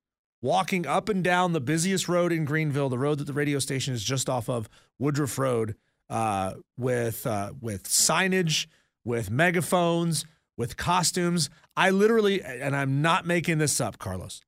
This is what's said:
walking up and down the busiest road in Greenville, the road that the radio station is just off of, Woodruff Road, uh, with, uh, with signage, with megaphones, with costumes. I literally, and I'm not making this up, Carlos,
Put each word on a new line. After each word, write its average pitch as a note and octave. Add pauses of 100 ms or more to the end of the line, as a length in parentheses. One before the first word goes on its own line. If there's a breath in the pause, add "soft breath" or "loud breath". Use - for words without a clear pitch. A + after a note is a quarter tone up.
(420)
walking F3
up F#3
and F#3+
down F3+
the E3
busiest D#3+
road F3
in D#3+
Greenville, C#3+
the B2
road C#3+
that C#3+
the C#3+
radio D3
station C3+
is A#2
just B2
off B2
of, A#2 (280 soft breath)
Woodruff C#3
Road, A#2 (340)
uh, G#2 (240)
with, A#2+
uh, G2+
with G#2+
signage, F3+ (360 soft breath)
with A#2
megaphones, E3+ (300 soft breath)
with A#2
costumes. F3 (260 soft breath)
I F3
literally, G3+
and C3+
I'm C#3
not E3+
making E3+
this D3+
up, G#2+
Carlos, F#2